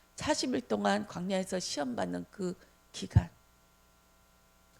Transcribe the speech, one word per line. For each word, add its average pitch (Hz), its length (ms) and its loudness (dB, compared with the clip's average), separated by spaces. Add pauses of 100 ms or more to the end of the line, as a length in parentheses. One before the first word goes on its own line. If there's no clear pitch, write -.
(180)
사십 294 360 0
일 262 140 2
동안 208 400 2
광야에서 185 520 -2
시험받는 190 680 -2
그 185 280 -4 (340)
기간, - 380 2 (1500)